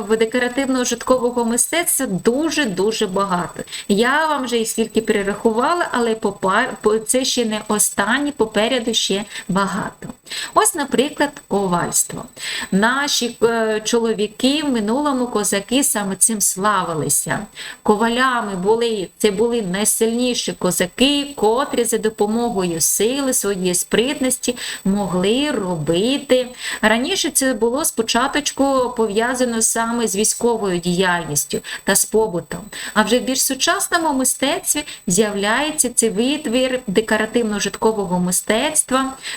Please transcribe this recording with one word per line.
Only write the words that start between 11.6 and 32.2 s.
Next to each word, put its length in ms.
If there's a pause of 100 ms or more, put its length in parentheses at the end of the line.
Наші, 720
е, 420
чоловіки 760
в 80
минулому, 560
козаки, 580
саме 320
цим 240
славилися. 1000 (440)
Ковалями 760
були, 520 (100)
це 120
були 320
найсильніші 880
козаки, 760 (100)
котрі 480
за 140
допомогою 840
сили, 520
своєї 420
спритності 840 (280)
могли 680
робити. 1000 (340)
Раніше 480
це 240
було 300
спочатку 1120
пов'язано 680
саме 460
з 80
військовою 600
діяльністю 840 (240)
та 100
з 100
побутом. 560 (340)